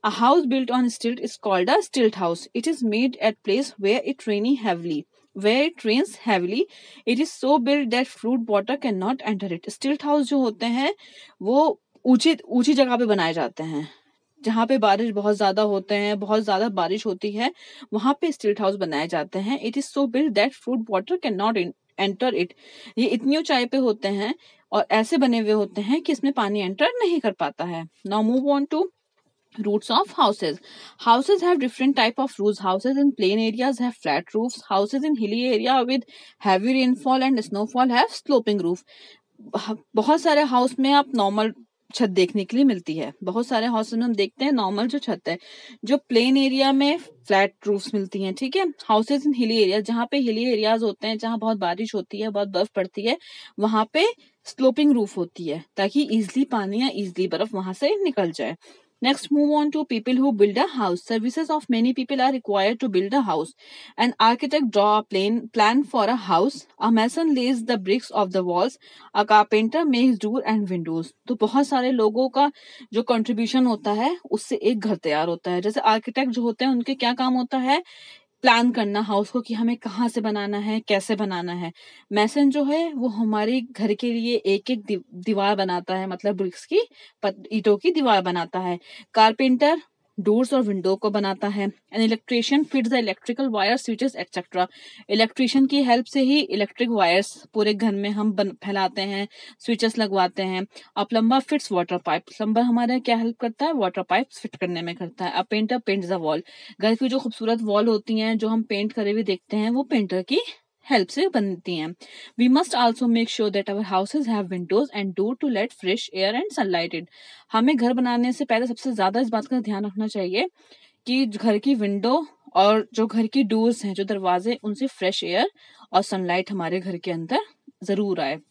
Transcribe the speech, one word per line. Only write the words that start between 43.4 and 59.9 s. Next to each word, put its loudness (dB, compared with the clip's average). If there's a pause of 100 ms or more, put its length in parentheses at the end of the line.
सारे 0
हाउसेज -2
में 0
हम 0
देखते -2
हैं 2
नॉर्मल 0
जो -4
छत -6
है, -4 (480)
जो 2
प्लेन 2
एरिया 2
में 2
फ्लैट 0 (140)
रूफ्स -2
मिलती -4
हैं, -4
ठीक -6
है। 2
Houses 0
in 2
hilly 2
area, 2
जहाँ -2
पे 0
हिली 0
एरियाज 2
होते -4
हैं, -4
जहाँ -4
बहुत -2
बारिश -4
होती -6
है, -4
बहुत -2
बर्फ -2
पड़ती -4
है, 0 (420)
वहाँ 2
पे 4 (380)
स्लोपिंग 2
रूफ 0
होती -6
है, -6 (140)
ताकि 0
ईजीली 0
पानी -2
या 0
ईजीली -4
बर्फ -2
वहाँ -6
से 0
निकल 0
जाए। -6 (480)
Next, 0
move 2
on 0
to -2